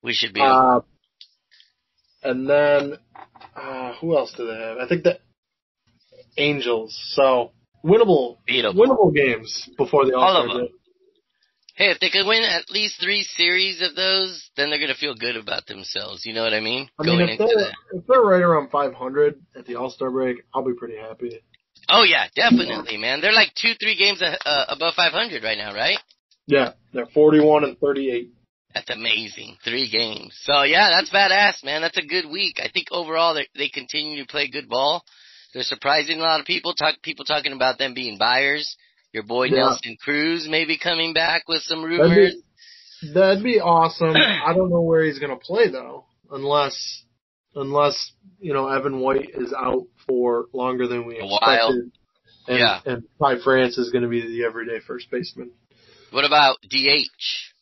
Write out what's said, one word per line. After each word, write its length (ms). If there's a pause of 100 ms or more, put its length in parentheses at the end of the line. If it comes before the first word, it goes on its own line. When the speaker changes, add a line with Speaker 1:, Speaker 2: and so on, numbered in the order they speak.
Speaker 1:
we 100
should 200
be 80
Speaker 2:
Uh, 360
Speaker 1:
up. 100 (1400)
Speaker 2:
and 260
then, 480 (580)
uh, 400
who 220
else 180
do 120
they 80
have? 220
I 100
think 160
the 160 (1160)
Angels. 580 (200)
So, 360 (320)
winnable, 540 (100)
Speaker 1:
Beatable. 280
Speaker 2:
winnable 400
games 600
before 280
the 100
Speaker 1:
All 140
of 60
Speaker 2:
All-Star 120
Speaker 1:
them. 100 (100)
Speaker 2:
break. 40 (1040)
Speaker 1:
Hey, 160
if 80
they 100
could 160
win 180
at 280
least 300
three 220
series 580
of 140
those, 600
then 140
they're 100
gonna 160
feel 180
good 220
about 300
themselves. 600
You 80
know 100
what 100
I 80
mean? 360
Speaker 2:
I 60
mean, 140
Speaker 1:
Going 120
Speaker 2:
if 100
Speaker 1:
into 140
Speaker 2:
they're, 120
Speaker 1:
that. 80 (260)
Speaker 2:
if 80
they're 140
right 200
around 300
five 220
hundred 480 (160)
at 80
the 100
All-Star 340
break, 280 (160)
I'll 120
be 80
pretty 240
happy. 440 (480)
Speaker 1:
Oh, 140
yeah, 220 (100)
definitely, 640
man. 240
They're, 120
like, 280
two, 180
three 160
games 260
a-, 260
uh, 220
above 260
five 160
hundred 320
right 140
now, 180
right? 240 (480)
Speaker 2:
Yeah, 240 (220)
they're 140
forty-one 580
and 120
thirty-eight. 540 (420)
Speaker 1:
That's 160
amazing. 760
Three 260
games. 440 (100)
So, 200
yeah, 260
that's 200
badass, 540
man. 180
That's 160
a 80
good 260
week. 320
I 100
think 180
overall 440
they, 200
they 140
continue 540
to 80
play 180
good 200
ball. 340 (500)
They're 100
surprising 560
a 40
lot 160
of 60
people. 280
Talk, 300
people 220
talking 280
about 240
them 160
being 240
buyers. 580 (380)
Your 100
boy 220
Speaker 2:
Yeah. 140
Speaker 1:
Nelson 440
Cruz 460
may 160
be 120
coming 360
back 340
with 140
some 220
Speaker 2:
That'd 160
be, 180
Speaker 1:
rumors. 180 (800)
Speaker 2:
that'd 300
be 180
awesome. 540
Speaker 1:
<clears throat> 0
Speaker 2:
I 380
don't 160
know 120
where 240
he's 140
gonna 180
play, 320
though, 340 (260)
unless, 760 (520)
unless, 560 (300)
you 120
know, 140
Evan 320
White 360
is 220
out 260 (220)
for 460
longer 380
than 180
we 120
Speaker 1:
A 60
while. 440
Speaker 2:
expected. 220 (580)
And, 100
Speaker 1:
Yeah. 260
Speaker 2:
and 180 (180)
Ty 200
France 360
is 120
gonna 200
be 120
the 220
everyday 420
first 240
baseman. 420 (600)
Speaker 1:
What 140
about 320 (120)
D 200
H? 720